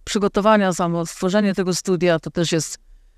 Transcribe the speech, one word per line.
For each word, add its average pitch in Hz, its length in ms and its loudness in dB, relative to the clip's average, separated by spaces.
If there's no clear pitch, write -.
przygotowania, 202 680 2
samo 170 340 -2
stworzenie 190 480 -2
tego 185 200 -2
studia, 175 440 0
to 156 120 -8
też 165 220 -2
jest, - 260 -4